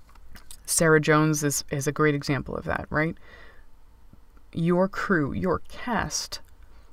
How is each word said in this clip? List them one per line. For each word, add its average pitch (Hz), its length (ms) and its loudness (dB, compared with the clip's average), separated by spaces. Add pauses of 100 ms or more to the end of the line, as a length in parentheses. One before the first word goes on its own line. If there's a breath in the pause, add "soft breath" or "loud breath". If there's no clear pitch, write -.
(680)
Sarah 160 340 4
Jones 151 420 4
is, 143 280 0
is 143 160 -4
a 151 60 0
great 151 220 4
example 139 420 -2
of - 80 -8
that, - 260 -4
right? 156 260 -2 (1400 loud breath)
Your 175 360 2
crew, 156 440 0
your 180 360 0
cast - 720 -6 (520 soft breath)